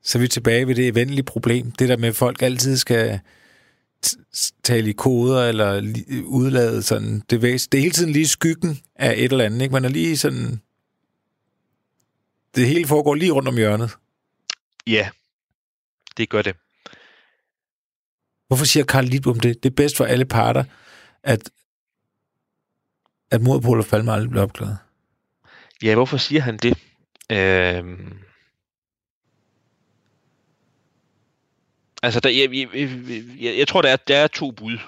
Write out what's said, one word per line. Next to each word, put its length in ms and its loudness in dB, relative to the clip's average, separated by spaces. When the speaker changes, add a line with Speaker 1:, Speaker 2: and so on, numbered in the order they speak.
Speaker 1:
Så 160 -2
er 20 2
vi 80 2
tilbage 380 0
ved 80 2
det 140 2
evindelige 360 0
problem. 480 -2
Det 160 2
der 80 2
med, 120 0
at 80 -2
folk 260 0
altid 340 0
skal 440 0
t-, 180 -6
s-, 280 -6
tale 280 0
i 20 -2
koder 560 2
eller 320 0
li-, 440 -6
udlade 580 0
sådan 480 -2
det 80 2
væs-, 340 0
det 60 4
er 20 4
hele 120 2
tiden 200 0
lige 160 2
skyggen 520 -2
af 160 0
et 200 0
eller 120 2
andet, 180 0
ikke? 100 -2
Man 120 0
er 40 0
lige 280 -2
sådan... 440 -2
Det 140 2
hele 180 2
foregår 280 2
lige 180 0
rundt 160 0
om 80 -2
hjørnet. 340 0
Speaker 2:
Ja, 240 0
det 120 -4
gør 140 -2
det. 140 -4
Speaker 1:
Hvorfor 180 0
siger 200 2
Carl 200 2
Lidbom 360 0
det? 220 0
Det 80 2
er 40 -12
bedst 220 2
for 80 2
alle 200 0
parter, 400 0
at, 280 -2
at 120 2
mordet 200 2
på 80 2
Olof 200 2
Palme 220 0
aldrig 180 -2
bliver 120 0
opklaret. 360 -6
Speaker 2:
Ja, 120 2
hvorfor 220 2
siger 240 0
han 160 -4
det? 220 0
Øhm... 840 0
Altså, 180 0
der, 100 2
jeg, 240 2
jeg, 140 -6
jeg, 180 -4
jeg 100 2
tror, 140 0
der 60 2
er, 80 4
der 200 0
er 100 4
to 240 -6
bud. 380 -10